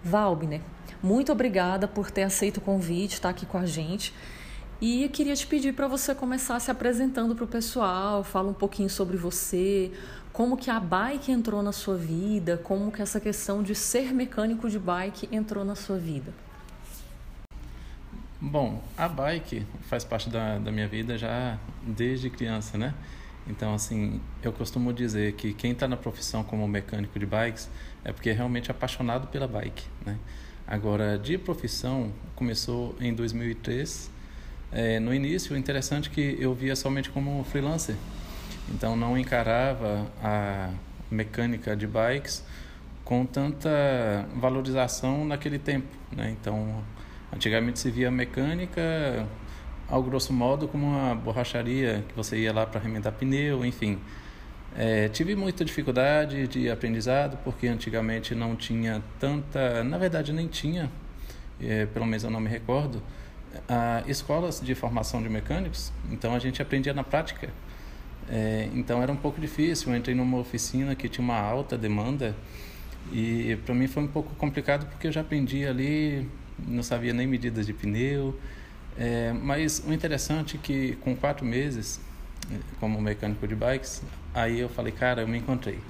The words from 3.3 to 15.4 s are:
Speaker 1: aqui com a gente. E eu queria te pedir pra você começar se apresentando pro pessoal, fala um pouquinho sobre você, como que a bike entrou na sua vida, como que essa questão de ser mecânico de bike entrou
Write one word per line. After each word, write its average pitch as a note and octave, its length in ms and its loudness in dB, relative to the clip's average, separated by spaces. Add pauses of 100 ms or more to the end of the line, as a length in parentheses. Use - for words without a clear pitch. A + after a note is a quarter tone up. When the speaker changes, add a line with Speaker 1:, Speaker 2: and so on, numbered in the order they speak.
Speaker 1:
aqui - 160 -6
com - 100 -4
a F3+ 80 2
gente. D#3+ 480 -2 (680)
E A#3+ 200 4
eu C#4+ 60 2
queria C#4+ 260 2
te - 120 -2
pedir C4+ 280 2
pra C#4 140 0
você C4+ 260 0
começar B3+ 460 0
se C4 100 -2
apresentando A#3+ 640 2
pro A3+ 120 -2
pessoal, G#3 760 2
fala G3 280 2
um G3 40 -2
pouquinho G3+ 340 2
sobre F#3+ 280 0
você, F3+ 760 2 (420)
como B3 240 4
que B3+ 140 -4
a A3+ 100 4
bike A3+ 520 2
entrou A3+ 300 4
na G3+ 100 2
sua G3 240 0
vida, E3+ 600 2
como G3 340 0
que G#3+ 120 -4
essa G3+ 180 0
questão G#3 420 0
de G3+ 120 0
ser C4 400 2
mecânico A3+ 560 2
de G#3 80 0
bike F#3 540 -2
entrou G#3+ 340 0